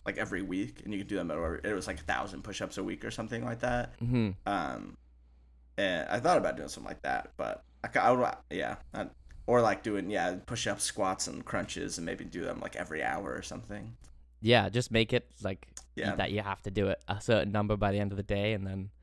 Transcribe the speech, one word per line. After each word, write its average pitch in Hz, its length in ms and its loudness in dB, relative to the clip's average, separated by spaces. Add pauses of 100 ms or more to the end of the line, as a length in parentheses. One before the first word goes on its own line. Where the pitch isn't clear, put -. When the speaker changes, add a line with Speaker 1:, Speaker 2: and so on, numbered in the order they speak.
Speaker 1:
like, 101 140 0
every 98 240 -2
week, 95 400 -2
and 107 100 -6
you 98 60 -2
could 101 80 -6
do 101 80 -2
them 85 160 0
over, 82 320 -2
it 107 100 0
was, 92 140 -2
like, 90 120 -4
a - 40 -12
thousand 82 400 -2
push-ups 101 340 -6
a 98 60 -2
week 98 220 -6
or 110 40 -4
something 113 340 -6
like 117 180 -4
that. 123 380 -2
Speaker 2:
Mm-hmm. 120 320 2 (140)
Speaker 1:
Um, 65 520 -4 (800)
and 92 320 2
I 104 100 0
thought 160 180 6
about 90 200 2
doing 69 120 -8
something - 200 -10
like - 140 -12
that, - 340 -2
but 57 260 -4 (200)
I 110 40 -2
ca-, - 140 2
I 110 100 8
would, 123 180 6 (220)
yeah, 76 240 -2 (180)
I, - 140 -6 (400)
or, 120 140 6
like, 104 200 6
doing, 98 300 -2
yeah, 90 240 2 (100)
push-ups, 113 380 -2
squats, 95 440 0
and - 160 -8
crunches, - 540 -4
and 85 80 -6
maybe - 200 -6
do - 180 -6
them, 85 160 -4
like, - 160 -8
every 78 280 -4
hour 65 300 -2
or - 80 -6
something. - 540 -10 (460)
Speaker 2:
Yeah, 110 280 8
just 120 220 0
make 113 220 4
it, - 180 2 (100)
like, 98 260 -4 (280)
Speaker 1:
Yeah. - 200 0
Speaker 2:
that - 160 0
you 104 100 0
have 98 220 -4
to 101 80 -4
do 98 160 2
it 95 200 0
a 95 140 -2
certain 107 300 4
number 104 260 2
by 101 140 4
the 101 80 2
end 101 120 0
of 98 60 -6
the 101 60 -2
day, 101 300 0
and 98 120 -2
then 95 240 -4 (140)